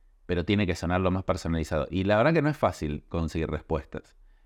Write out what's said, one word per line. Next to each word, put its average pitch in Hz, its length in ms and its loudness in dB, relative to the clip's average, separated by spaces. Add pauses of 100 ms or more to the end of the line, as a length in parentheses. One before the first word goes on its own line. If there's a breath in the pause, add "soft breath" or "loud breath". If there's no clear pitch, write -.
(280)
pero 87 180 0
tiene 104 200 2
que 87 100 0
sonar 90 260 0
lo 90 100 2
más 92 140 -2
personalizado. 82 680 0
Y 95 140 0
la 104 100 4
verdad 131 180 4
que 160 80 4
no 147 80 0
es 147 80 -4
fácil 73 520 -2
conseguir 82 400 -4
respuestas. - 680 -6 (300)